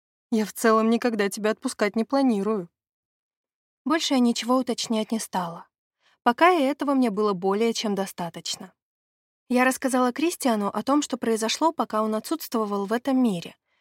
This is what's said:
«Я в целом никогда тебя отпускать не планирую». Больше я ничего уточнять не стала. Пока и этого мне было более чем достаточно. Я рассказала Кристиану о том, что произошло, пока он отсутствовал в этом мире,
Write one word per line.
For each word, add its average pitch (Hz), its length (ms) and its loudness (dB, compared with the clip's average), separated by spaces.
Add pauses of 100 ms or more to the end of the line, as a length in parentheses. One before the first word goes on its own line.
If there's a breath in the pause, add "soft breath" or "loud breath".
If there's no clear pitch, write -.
(320)
«Я 214 160 0
в - 60 -16
целом 220 360 2
никогда 226 400 0
тебя 208 220 -2
отпускать 220 460 -4
не 226 80 0
планирую». 220 640 0 (1120)
Больше 302 300 0
я 262 60 4
ничего 240 380 2
уточнять 226 520 -4
не 226 80 -2
стала. 175 480 -8 (560)
Пока 320 300 6
и 339 100 4
этого 277 320 0
мне 254 160 2
было 208 220 0
более 196 400 0
чем 214 240 -2
достаточно. 185 760 -8 (760)
Я 247 160 2
рассказала 254 480 0
Кристиану 240 560 0
о 214 160 -4
том, 294 180 2
что 254 160 -6
произошло, 226 540 0
пока 214 300 -2
он 220 120 -2
отсутствовал 214 720 -4
в 190 60 -4
этом 254 280 0
мире, 208 360 -2 (240)